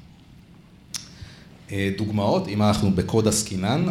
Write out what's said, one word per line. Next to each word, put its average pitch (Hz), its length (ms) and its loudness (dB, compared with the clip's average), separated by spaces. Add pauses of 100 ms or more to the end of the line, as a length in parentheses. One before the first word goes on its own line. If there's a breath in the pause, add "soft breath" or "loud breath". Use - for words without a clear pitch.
(1700 loud breath)
אה, 98 240 -2
דוגמאות, 107 520 0
אם 104 140 0
אנחנו 104 280 4
בקוד 101 380 2
עסקינן, 107 640 -2